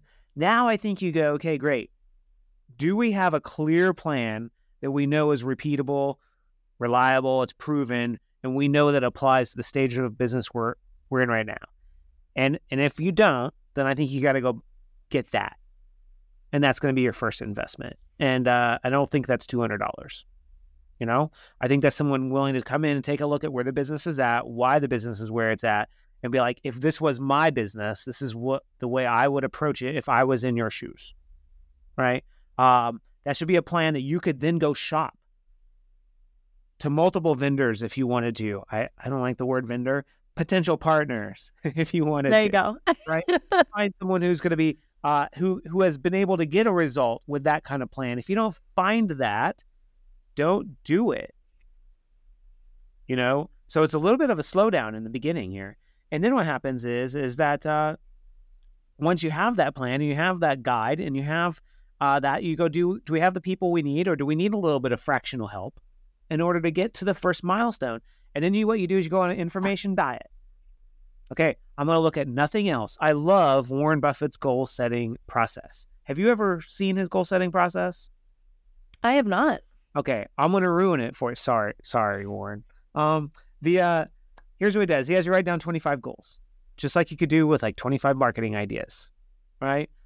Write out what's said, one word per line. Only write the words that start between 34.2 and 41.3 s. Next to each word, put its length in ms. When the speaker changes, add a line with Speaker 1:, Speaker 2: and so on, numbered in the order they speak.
Speaker 1:
could 180
then 200
go 140
shop 460
to 100
multiple 460
vendors 480
if 160
you 80
wanted 300
to. 340
I, 260
I 120
don't 120
like 180
the 80
word 200
vendor. 380
Potential 400
partners, 800